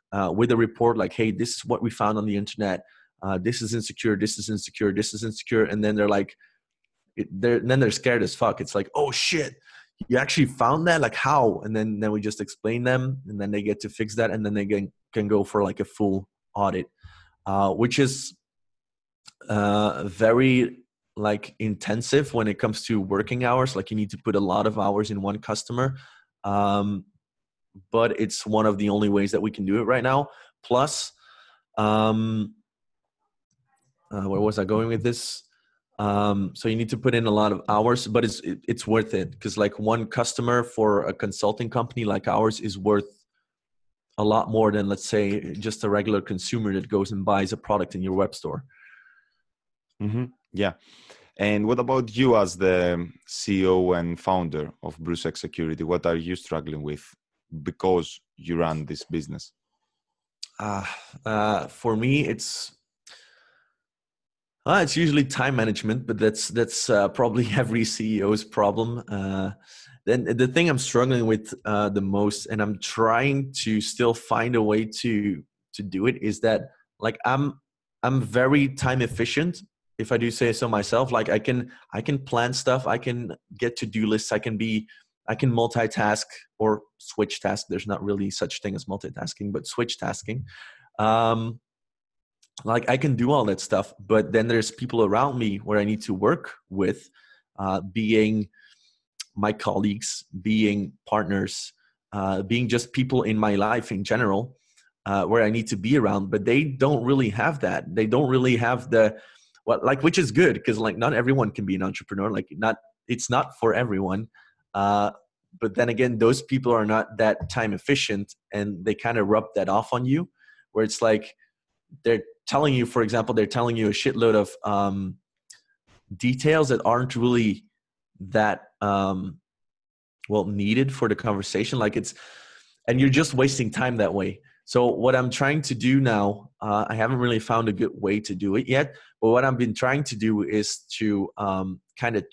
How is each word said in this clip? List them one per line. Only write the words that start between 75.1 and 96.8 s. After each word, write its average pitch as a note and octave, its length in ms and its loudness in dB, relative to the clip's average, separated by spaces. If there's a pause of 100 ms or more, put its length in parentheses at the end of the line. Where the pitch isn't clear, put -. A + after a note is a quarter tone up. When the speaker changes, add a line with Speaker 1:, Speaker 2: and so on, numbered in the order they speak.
Speaker 1:
to G2+ 100 -10
do F#2+ 240 -2
it, C3 160 0
is G#2 160 -2
that, A2+ 320 0 (280)
like, A2+ 260 -4
I'm, C#3 340 0 (420)
I'm B2+ 200 2
very C3 480 2
time C3 320 0
efficient, C#3+ 600 -2 (360)
if A2 140 -6
I A#2+ 60 4
do A#2+ 120 0
say A#2 240 0
so A#2 160 -2
myself. A#2 420 0
Like, A2 160 2
I G#2 120 2
can, B2 320 -2 (200)
I A2 100 -6
can C#3+ 180 -2
plan B2 340 0
stuff, C3 320 0
I A2+ 140 0
can A#2+ 360 -6 (220)
get A#2 200 -2
to-do G#2+ 280 -4
lists, G#2+ 260 0
I G#2+ 60 2
can A2 180 -4
be, G#2+ 320 -2 (400)
I A2 60 -2
can B2+ 180 2
multitask A2+ 760 0 (340)
or G#2+ 240 2 (160)
switch - 420 -4
task. G2 260 -4
There's F#2+ 200 -6
not G2 160 -4
really G2 260 -2
such - 320 -6
thing G2+ 140 -6
as - 100 -10
multitasking, E3+ 640 -8
but - 140 -6
switch - 320 -4
tasking. - 480 -6 (540)
Um, A2+ 600 2 (1040)
like, A#2 260 0
I C3 80 4
can C#3+ 180 2
do A#2+ 160 2
all C#3 140 4
that G2 140 0
stuff, - 400 -2
but G#2 320 2
then A2+ 160 4
there's A2+ 220 2
people A#2 340 0
around B2 360 2
me G#2 180 -2
where G#2 220 0
I G2+ 40 4
need G#2+ 200 -2
to G2+ 100 -4
work G#2 400 0 (160)
with, F#2+ 400 -2 (480)